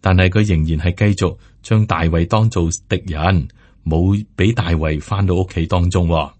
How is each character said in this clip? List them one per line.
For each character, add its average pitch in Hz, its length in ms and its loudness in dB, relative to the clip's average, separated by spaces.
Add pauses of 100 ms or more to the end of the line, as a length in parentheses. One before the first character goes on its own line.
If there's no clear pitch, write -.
但 92 160 2
係 92 120 4
佢 104 160 2
仍 80 200 2
然 80 220 -2
係 104 260 0
繼 95 100 -2
續 78 140 -2 (240)
將 107 240 2
大 82 180 -2
衛 82 220 2
當 110 240 0
做 82 200 0 (200)
敵 92 160 -2
人， 80 420 0 (380)
冇 90 400 0 (100)
俾 107 180 2
大 87 180 -4
衛 78 280 -2
返 98 260 -2
到 90 100 0
屋 92 120 0
企 82 200 -4
當 87 220 0
中 87 180 0
喎。 78 320 0